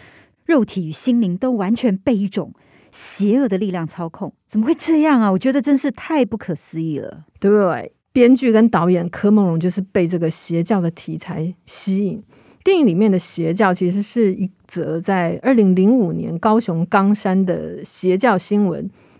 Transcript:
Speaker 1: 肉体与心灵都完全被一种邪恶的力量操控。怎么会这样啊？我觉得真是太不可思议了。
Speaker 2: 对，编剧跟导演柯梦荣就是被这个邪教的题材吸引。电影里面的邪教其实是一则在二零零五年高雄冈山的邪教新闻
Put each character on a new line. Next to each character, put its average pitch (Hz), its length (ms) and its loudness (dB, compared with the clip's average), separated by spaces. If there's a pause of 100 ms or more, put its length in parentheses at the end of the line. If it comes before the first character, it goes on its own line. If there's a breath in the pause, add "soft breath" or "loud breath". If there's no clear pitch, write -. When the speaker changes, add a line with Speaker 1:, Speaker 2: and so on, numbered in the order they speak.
(460 soft breath)
Speaker 1:
肉 302 180 4
体 190 220 -6
与 156 60 -8
心 240 280 0
灵 185 160 0
都 254 180 -2
完 202 200 0
全 220 240 0
被 240 180 0
一 196 140 -2
种 - 240 -6 (380 soft breath)
邪 208 480 -2
恶 269 100 0
的 190 80 -2
力 190 140 -4
量 170 160 -4
操 170 200 -10
控。 165 240 -10 (140)
怎 - 140 -4
么 220 80 0
会 330 80 2
这 320 260 0
样 302 180 4
啊？ 214 120 2
我 190 80 2
觉 269 120 0
得 277 80 2
真 277 160 2
是 277 140 0
太 294 340 -2
不 220 140 -6
可 190 160 -6
思 - 260 -8
议 160 200 -4
了。 - 260 -14 (140)
Speaker 2:
对， 196 520 0 (200)
编 247 240 6
剧 247 160 2
跟 220 180 6
导 170 180 0
演 175 220 0
柯 202 220 0
梦 208 160 4
荣 165 120 0
就 175 80 0
是 180 140 -4
被 185 260 0
这 175 120 -2
个 165 100 0
邪 170 320 -4
教 196 180 0
的 170 120 -2
题 160 260 -10
材 160 340 -8 (140)
吸 196 400 -4
引。 190 160 -6 (420 soft breath)
电 381 140 4
影 311 80 4
里 185 80 4
面 202 180 2
的 190 60 2
邪 165 340 -4
教 190 220 2
其 180 160 -2
实 190 100 -2
是 202 360 0
一 185 120 -4 (200)
则 160 340 -6
在 175 400 -2
二 262 140 2
零 196 200 4
零 185 160 4
五 208 220 2
年 165 240 -6
高 214 220 2
雄 170 260 -2
冈 202 300 2
山 190 280 0
的 165 400 -6
邪 185 320 -2
教 196 220 2
新 202 300 0
闻 165 200 -4 (320 soft breath)